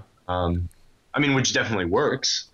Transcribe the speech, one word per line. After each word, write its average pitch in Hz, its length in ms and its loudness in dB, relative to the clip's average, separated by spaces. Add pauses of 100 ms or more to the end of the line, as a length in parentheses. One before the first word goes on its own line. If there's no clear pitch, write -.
(300)
Um, 87 400 0 (440)
I 135 60 -2
mean, 143 140 2
which 127 200 2
definitely 107 320 0
works. 110 680 0